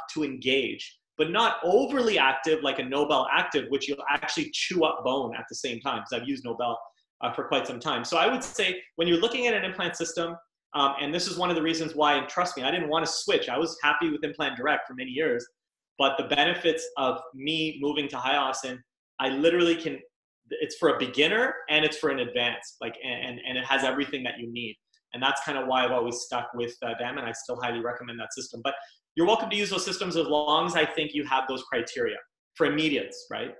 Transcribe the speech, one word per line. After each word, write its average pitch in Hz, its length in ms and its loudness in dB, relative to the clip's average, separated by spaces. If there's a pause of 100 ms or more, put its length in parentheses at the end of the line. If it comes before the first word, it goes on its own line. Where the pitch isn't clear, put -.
(140)
to 156 100 -2
engage, 131 760 -2 (180)
but 156 140 2
not 220 320 2
overly 226 540 4
active 143 460 4
like 135 160 0
a 135 40 -2
Nobel 139 480 2
Active, 156 380 0
which 135 180 0
you'll 143 220 -4
actually 147 420 -2
chew 175 340 0
up 147 180 0
bone 127 320 0
at 113 140 -10
the 120 60 -12
same 117 260 -6
time, 123 200 -4
'cause 101 120 -10
I've 120 140 -4
used 127 180 -6
Nobel, 120 340 -4 (400)
uh, 123 140 -2
for 135 140 -6
quite 135 200 0
some 123 120 -8
time. 120 260 -2
So 170 120 0
I 175 100 6
would 254 160 0
say 185 380 -2 (140)
when 170 120 2
you're 170 120 6
looking 240 280 2
at 226 60 4
an 196 120 0
implant 180 320 -4
system, 170 380 -4 (380)
um, 139 280 2
and 147 120 -2
this 175 140 0
is 170 100 -4
one 180 120 2
of 165 80 2
the 160 40 0
reasons 160 320 0
why, 147 200 6
and 139 160 0
trust - 260 -2
me, 127 80 -6
I 139 80 0
didn't 170 160 0
wanna 156 200 2
switch. - 420 0
I 123 80 -2
was 160 260 -2
happy 156 260 4
with 147 140 -4
Implant 143 320 -2
Direct 139 320 0
for 127 60 -14
many 127 180 -8
years, 127 340 0 (520)
but 135 200 4
the 135 60 0
benefits 160 720 2
of 127 260 0 (120)
me 156 480 -2
moving 143 260 0
to 139 80 -8
Hiossen, 131 640 0 (380)
I 135 100 2
literally 165 460 6
can, 147 260 -6 (480)
it's - 280 -6
for - 180 4
a - 20 -2
beginner 156 560 2 (160)
and 156 160 4
it's 151 120 0
for 151 120 2
an 135 100 0
advanced, 120 600 -2
like, 117 220 -8
and, 123 220 -6
and, 120 200 -10
and 127 120 -4
it 127 80 -2
has 135 180 2
everything 135 400 -2
that 120 160 -6
you 120 120 -10
need. 117 260 -8 (360)
And 127 80 -8
that's 139 220 0
kinda 139 220 -2
why 127 180 4
I've 123 80 2
always 120 300 0
stuck 120 340 -6
with, 120 260 -4
uh, 117 160 -4
them, 123 200 -6
and 123 100 -6
I 117 60 -6
still 120 280 -8
highly 117 200 -2
recommend 120 380 -6
that 113 140 -10
system. 123 300 -12
But 139 100 -2 (420)
you're 170 120 4
welcome 220 220 4
to 208 60 -2
use 208 140 0
those 185 160 -2
systems 185 300 -4
as 165 100 2
long 151 400 2
as 175 100 0
I 156 100 6
think 151 280 -2
you 143 120 -2
have 131 220 0
those 131 160 -2
criteria 117 540 -2 (380)
for 160 100 4
immediates, 143 640 0
right? 110 300 -6